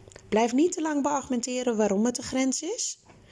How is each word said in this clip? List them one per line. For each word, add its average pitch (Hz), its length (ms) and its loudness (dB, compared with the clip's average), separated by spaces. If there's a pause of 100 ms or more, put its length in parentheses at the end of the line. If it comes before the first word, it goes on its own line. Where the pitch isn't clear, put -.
(300)
Blijf 226 240 2
niet 311 180 4
te 339 100 -6
lang 302 200 0
beargumenteren 254 760 -2
waarom 208 280 2
het 247 120 0
een 233 60 -8
grens 262 380 -2
is. - 380 -6 (320)